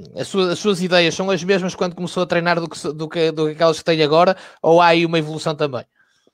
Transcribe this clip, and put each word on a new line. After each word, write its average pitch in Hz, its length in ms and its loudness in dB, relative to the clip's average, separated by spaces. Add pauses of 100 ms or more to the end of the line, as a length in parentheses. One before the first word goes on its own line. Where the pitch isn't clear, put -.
(200)
a 127 40 -6
sua, 185 280 -2
as 165 60 -4
suas 202 220 -2
ideias 175 340 2
são 190 160 -4
as 175 120 -2
mesmas 185 320 -2
quando 180 220 -4
começou 180 260 -6
a 175 40 0
treinar 170 340 0
do 165 80 -6
que - 100 -14
se, 156 140 -6
do 156 160 -8
que, 160 240 0
do 156 140 -2
que 156 60 -4
aquelas 160 260 2
que - 60 -14
tem 160 180 2
agora, 170 340 4 (260)
ou 165 180 6
há 175 60 6
aí 170 180 4
uma 165 140 0
evolução 156 360 -4
também? 147 300 -4 (500)